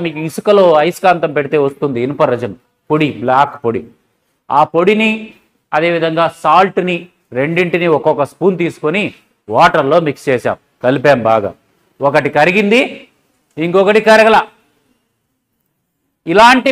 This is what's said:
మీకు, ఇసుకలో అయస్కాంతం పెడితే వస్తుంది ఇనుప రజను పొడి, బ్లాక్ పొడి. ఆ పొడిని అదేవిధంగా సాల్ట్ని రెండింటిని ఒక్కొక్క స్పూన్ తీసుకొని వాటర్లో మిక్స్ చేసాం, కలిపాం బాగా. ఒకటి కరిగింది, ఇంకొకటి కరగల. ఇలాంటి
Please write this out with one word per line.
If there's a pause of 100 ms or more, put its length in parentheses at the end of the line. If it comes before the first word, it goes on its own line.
మీకు, (120)
ఇసుకలో (160)
అయస్కాంతం
పెడితే (100)
వస్తుంది
ఇనుప (100)
రజను (340)
పొడి, (120)
బ్లాక్ (120)
పొడి. (760)
ఆ (140)
పొడిని (680)
అదేవిధంగా (160)
సాల్ట్ని (420)
రెండింటిని (100)
ఒక్కొక్క
స్పూన్
తీసుకొని (500)
వాటర్లో (100)
మిక్స్
చేసాం, (280)
కలిపాం (100)
బాగా. (560)
ఒకటి
కరిగింది, (840)
ఇంకొకటి
కరగల. (2000)
ఇలాంటి